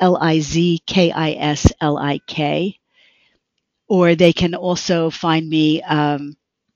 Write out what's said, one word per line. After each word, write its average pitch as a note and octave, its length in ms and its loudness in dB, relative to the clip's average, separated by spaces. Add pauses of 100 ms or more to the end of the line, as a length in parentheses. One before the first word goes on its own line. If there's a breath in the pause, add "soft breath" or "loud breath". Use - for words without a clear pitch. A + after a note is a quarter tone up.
L F3+ 160 2
I D#3+ 240 0
Z E3 460 0
K F3 260 2
I D#3 200 -2
S D3 480 0
L D3 180 0
I C#3+ 280 -4
K. D#3 540 -4 (1040)
Or F3 300 4
they E3+ 160 6
can F3 240 -2
also F3 540 -2
find D#3+ 380 -2
me, D#3 340 0
um, D3 540 -2 (400)